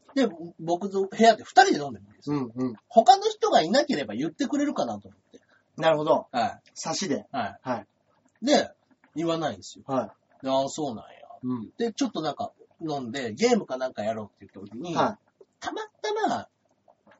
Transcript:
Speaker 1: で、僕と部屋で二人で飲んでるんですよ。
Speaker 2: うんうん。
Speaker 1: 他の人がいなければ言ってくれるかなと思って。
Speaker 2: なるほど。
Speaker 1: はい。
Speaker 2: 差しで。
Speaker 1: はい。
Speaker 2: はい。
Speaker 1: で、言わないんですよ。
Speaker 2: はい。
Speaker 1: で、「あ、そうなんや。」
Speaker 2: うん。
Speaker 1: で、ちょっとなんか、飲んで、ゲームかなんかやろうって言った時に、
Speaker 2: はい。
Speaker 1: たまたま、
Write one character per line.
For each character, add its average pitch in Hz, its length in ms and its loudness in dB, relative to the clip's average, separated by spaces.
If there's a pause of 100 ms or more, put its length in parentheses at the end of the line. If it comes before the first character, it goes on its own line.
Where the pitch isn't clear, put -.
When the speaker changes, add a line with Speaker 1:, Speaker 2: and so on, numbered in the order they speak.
(280)
Speaker 1:
で、 - 0 - (320)
僕 175 320 -4
と 196 140 0
部 - 120 -12
屋 220 180 8
で - 80 -16
二 - 200 6
人 392 100 4
で - 100 -2
飲 139 60 -6
ん 120 40 -12
で 98 60 -14
る - 60 -20
ん - 60 -20
で - 100 -20
す - 100 -10
よ。 - 60 0 (180)
Speaker 2:
う 127 60 -4
ん 127 60 0
う - 60 -4
ん。 - 20 -12 (120)
Speaker 1:
他 359 300 8
の 392 60 -4
人 427 260 0
が 254 120 6
い 160 80 0
な 269 160 4
け 240 100 -2
れ 139 100 -4
ば 110 80 -10
言 139 160 -4
っ - 20 -14
て 269 160 -4
く 285 120 -2
れ 294 60 0
る 285 100 -4
か 151 100 -2
な - 140 -8
と - 80 -20
思 - 100 -20
っ - 140 -20
て。 - 80 -20 (380)
Speaker 2:
な 160 140 4
る 151 60 4
ほ 151 60 -2
ど。 160 280 2
Speaker 1:
は - 160 0
い。 - 140 -8 (140)
Speaker 2:
差 - 180 -6
し - 160 -6
で。 131 220 -2
Speaker 1:
は 120 160 -4
い。 98 140 -12
Speaker 2:
は 123 160 -4
い。 107 100 -12 (580)
Speaker 1:
で、 269 240 2 (460)
言 160 100 -4
わ 165 140 0
な 107 120 -2
い - 20 -8
ん 95 40 -12
で 92 60 -20
す - 160 -18
よ。 - 80 -20
Speaker 2:
は 127 260 -4 (280)
い。 - 40 -10
Speaker 1:
で、 135 80 -4
「あ、 135 140 2
そ 139 240 -6
う 110 40 -8
な 101 60 -12
ん - 40 -20
や。」 - 40 -20 (340)
Speaker 2:
う 127 180 -4
ん。 104 160 -14
Speaker 1:
で、 233 160 -2
ち - 100 -2
ょ 262 40 -2
っ 208 40 -6
と 160 100 -6
な 151 120 -4
ん - 20 -10
か、 - 160 -8 (300)
飲 147 200 -4
ん 117 100 -10
で、 117 220 -6
ゲ 196 160 2
ー 240 80 6
ム 180 80 -2
か 131 120 -8
な 131 120 -4
ん 123 40 -16
か 107 100 -6
や 110 100 -2
ろ 110 100 -8
う - 40 -12
っ - 20 -18
て - 180 -20
言 - 20 -20
っ - 20 -20
た 101 80 -18
時 101 180 -16
に、 165 180 -8
Speaker 2:
は 151 240 0
い。 - 60 -20 (340)
Speaker 1:
た - 140 -10
ま 403 80 -8 (200)
た 427 120 -4 (160)
ま、 - 180 -6 (720)